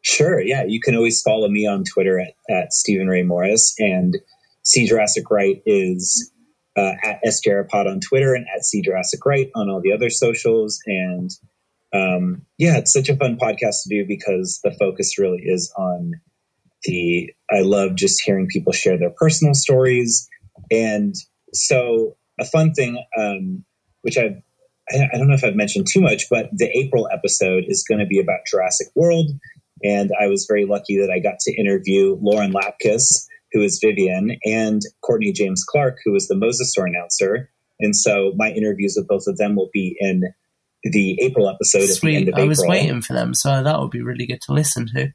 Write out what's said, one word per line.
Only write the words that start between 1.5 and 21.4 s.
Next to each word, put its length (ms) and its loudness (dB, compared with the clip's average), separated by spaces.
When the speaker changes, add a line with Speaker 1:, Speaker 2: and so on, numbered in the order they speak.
Speaker 1:
on 180 0
Twitter 360 0
at, 140 -6
at 240 -2
Stephen 340 0
Ray 160 2
Morris, 560 2
and 380 0
See 240 4
Jurassic 440 0
Right 340 2
is, 680 0
uh, 160 0
at 220 -6
S 140 0
J 120 2
R 120 2
Pod 240 0
on 120 -4
Twitter 340 2
and 200 -2
at 120 -6
See 160 -2
Jurassic 440 -4
Right 300 0
on 140 -2
all 120 -4
the 120 2
other 160 0
socials. 760 0
And, 460 -4
um, 500 -2
yeah, 200 4
it's 160 0
such 160 2
a 60 2
fun 220 -2
podcast 460 -2
to 60 -12
do 160 -2
because 580 -4
the 140 -2
focus 400 -2
really 260 0
is 340 -2
on 360 -4
the, 500 -2
I 100 4
love 340 2
just 280 0
hearing 240 0
people 240 0
share 280 0
their 100 0
personal 460 2
stories. 760 2
And 460 0